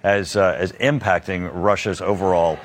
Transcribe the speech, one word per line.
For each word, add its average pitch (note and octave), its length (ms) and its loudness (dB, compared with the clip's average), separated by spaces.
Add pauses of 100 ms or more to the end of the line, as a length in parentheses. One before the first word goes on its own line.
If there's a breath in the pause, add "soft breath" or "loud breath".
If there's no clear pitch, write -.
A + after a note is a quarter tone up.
as, G2 320 0
uh, F#2 220 4
as F#2 160 -2
impacting F#2+ 800 -2
Russia's F#2+ 480 -2
overall, F2+ 640 0